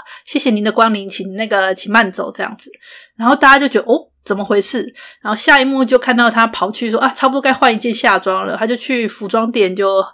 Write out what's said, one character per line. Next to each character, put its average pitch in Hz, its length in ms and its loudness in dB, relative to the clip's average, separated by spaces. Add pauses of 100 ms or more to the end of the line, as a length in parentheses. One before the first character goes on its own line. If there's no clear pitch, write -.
(240)
谢 - 140 -6
谢 269 140 0
您 208 120 0
的 214 80 0
光 226 220 2
临， 196 160 -6
请 185 240 -10
那 214 140 -6
个， 190 260 0
请 190 180 -10
慢 214 200 2
走。” 190 200 -8
这 - 120 -10
样 220 140 -8
子。 - 120 -20 (480)
然 226 100 -2
后 277 80 4
大 285 140 4
家 277 80 8
就 277 100 0
觉 220 140 0
得 - 100 -4
：“哦， 311 160 0 (160)
怎 196 140 -4
么 202 80 -6
回 208 160 2
事？” 220 320 -4 (260)
然 214 140 -6
后 - 20 -4
下 285 240 4
一 262 60 2
幕 269 180 0
就 247 140 4
看 247 180 -2
到 240 140 4
他 226 160 2
跑 214 260 -4
去 220 200 -6
说 226 100 0
：“啊， 262 80 2
差 - 180 0
不 254 60 0
多 269 80 -2
该 269 100 2
换 254 220 2
一 214 40 -2
件 233 140 -4
夏 202 280 2
装 190 260 -2
了。” 196 100 -6
他 220 120 -4
就 240 80 -2
去 240 320 -2
服 202 200 -10
装 226 240 0
店 190 240 2
就， 196 380 0